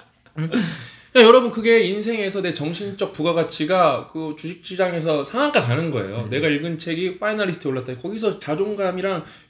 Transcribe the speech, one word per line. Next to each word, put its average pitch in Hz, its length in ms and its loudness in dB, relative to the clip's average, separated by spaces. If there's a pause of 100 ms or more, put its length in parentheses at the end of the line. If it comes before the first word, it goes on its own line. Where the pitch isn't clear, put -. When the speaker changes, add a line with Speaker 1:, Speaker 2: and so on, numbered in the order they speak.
(400)
Speaker 1:
응? 160 100 -4 (640)
그러니까 233 180 10
여러분, 240 220 8
그게 226 320 4
인생에서 202 580 -2
내 180 120 -2
정신적 185 600 -6
부가가치가 160 1000 0
그 156 280 -8
주식시장에서 170 840 -2
상한가 262 380 0
가는 143 300 0
거예요. 107 320 -4
Speaker 2:
음. 104 60 -8
Speaker 1:
내가 143 200 0
읽은 156 280 -2
책이 175 420 -6
파이널리스트에 208 520 -2
올랐다. 127 260 -6
거기서 208 420 -4
자존감이랑 185 840 -2 (260)